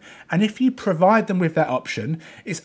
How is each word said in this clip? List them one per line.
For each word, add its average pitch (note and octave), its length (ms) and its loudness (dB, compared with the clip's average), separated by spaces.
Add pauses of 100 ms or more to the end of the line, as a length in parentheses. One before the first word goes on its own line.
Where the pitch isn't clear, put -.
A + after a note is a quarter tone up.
(300)
And F3 120 2
if G#3+ 180 -2
you B3+ 100 4
provide G#3 560 2
them F#3 120 -2
with E3 160 0
that D#3 160 0
option, B2+ 500 -4 (240)
it's F#3+ 200 -8